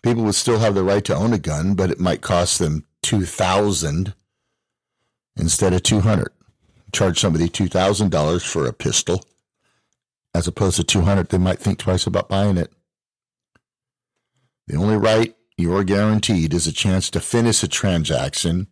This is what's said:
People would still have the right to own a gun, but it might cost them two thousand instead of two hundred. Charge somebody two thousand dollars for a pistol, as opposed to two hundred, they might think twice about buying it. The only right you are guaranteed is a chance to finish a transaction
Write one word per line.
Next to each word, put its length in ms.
People 200
would 100
still 240
have 160
the 80
right 220
to 100
own 180
a 60
gun, 340
but 160
it 100
might 220
cost 380
them 260
two 240
thousand 880
instead 380
of 80
two 200
hundred. 300
Charge 260
somebody 300
two 180
thousand 440
dollars 320
for 240
a 40
pistol, 540
as 120
opposed 280
to 80
two 180
hundred, 280
they 100
might 180
think 220
twice 260
about 240
buying 260
it. 160
The 100
only 180
right 400
you 180
are 80
guaranteed 720
is 140
a 40
chance 380
to 100
finish 440
a 40
transaction 1040